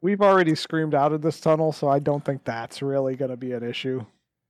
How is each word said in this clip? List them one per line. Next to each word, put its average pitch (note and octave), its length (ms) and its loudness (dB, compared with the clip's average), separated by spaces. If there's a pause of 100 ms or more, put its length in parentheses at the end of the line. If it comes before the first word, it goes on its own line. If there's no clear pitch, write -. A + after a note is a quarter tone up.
We've G3 200 0
already F#3 340 6
screamed D#3 400 -2
out D3 180 4
of D#3 80 -4
this D#3 180 -2
tunnel, D#3+ 320 2
so D3 180 -4
I C#3 100 4
don't D3 260 -2
think C#3 180 -4
that's A2+ 380 -8
really C3+ 340 -2
gonna B2+ 220 -6
be B2+ 160 -8
an A#2 100 -6
issue. A#2+ 420 -6 (440)